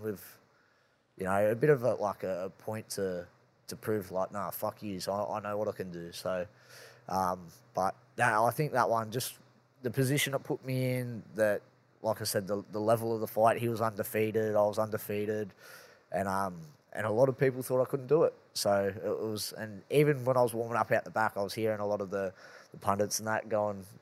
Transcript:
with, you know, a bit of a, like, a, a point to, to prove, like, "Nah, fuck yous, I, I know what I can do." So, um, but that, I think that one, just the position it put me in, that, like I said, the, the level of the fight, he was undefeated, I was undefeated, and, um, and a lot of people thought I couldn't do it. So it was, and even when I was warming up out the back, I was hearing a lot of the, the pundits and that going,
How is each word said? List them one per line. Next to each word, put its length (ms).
with, 200
you 80
know, 260
a 40
bit 160
of 140
a, 100
like, 300
a, 220
a 40
point 280
to, 360
to 100
prove, 340
like, 200
"Nah, 200
fuck 320
yous, 260
I, 140
I 180
know 160
what 120
I 40
can 180
do." 220
So, 320
um, 320
but 200
that, 180
I 160
think 220
that 180
one, 200
just 280
the 80
position 440
it 100
put 220
me 300
in, 260
that, 280
like 180
I 40
said, 220
the, 160
the 80
level 340
of 60
the 60
fight, 300
he 140
was 100
undefeated, 760
I 80
was 160
undefeated, 760
and, 160
um, 280
and 140
a 40
lot 200
of 80
people 240
thought 180
I 60
couldn't 200
do 180
it. 100
So 420
it 140
was, 480
and 320
even 380
when 100
I 60
was 100
warming 240
up 160
out 120
the 60
back, 260
I 60
was 120
hearing 260
a 60
lot 160
of 80
the, 240
the 80
pundits 420
and 80
that 200
going, 340